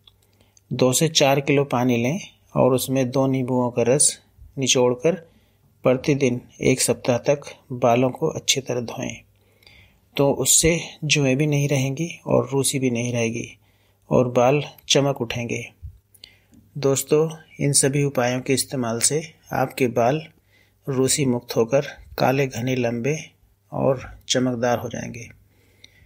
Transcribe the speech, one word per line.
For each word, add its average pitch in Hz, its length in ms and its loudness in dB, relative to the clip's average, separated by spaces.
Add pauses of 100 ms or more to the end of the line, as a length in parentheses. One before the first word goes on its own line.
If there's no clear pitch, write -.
(720)
दो 127 220 2
से 156 180 0
चार 143 300 2
किलो 139 260 2
पानी 123 300 0
लें 123 220 -2 (360)
और 131 200 4
उसमें 131 360 -2
दो 135 160 0
नींबुओं 127 440 0
का 120 140 -2
रस 131 340 2 (400)
निचोड़कर 127 560 2 (680)
प्रतिदिन 131 560 2 (220)
एक 131 180 2
सप्ताह 120 400 0
तक 143 200 0 (340)
बालों 123 360 2
को 156 180 -4
अच्छी - 320 -2
तरह 123 220 -6
धोएं, 117 340 -10 (1000)
तो 139 180 2
उससे 160 460 2 (240)
जुएँ 143 320 2
भी 151 100 0
नहीं 143 220 0
रहेंगी 139 400 -2 (180)
और 123 240 2
रूसी 135 280 -2
भी 127 120 0
नहीं 120 220 -4
रहेगी 117 340 -4 (640)
और 123 200 4
बाल 127 320 4 (260)
चमक 139 320 2
उठेंगे। 120 440 -6 (1120)
दोस्तों, 139 500 2 (320)
इन 143 140 2
सभी 143 300 2
उपायों 127 360 0
के 135 140 -2
इस्तेमाल 120 460 -4
से 147 220 0 (300)
आपके 131 360 -2
बाल 123 340 0 (640)
रूसी 131 400 0
मुक्त 120 300 -4
होकर 131 300 2 (320)
काले, 135 280 2
घने, 127 300 -4
लंबे 120 400 -2 (560)
और 135 380 0 (180)
चमकदार 123 500 0
हो 123 100 -8
जाएंगे। 117 400 -10 (760)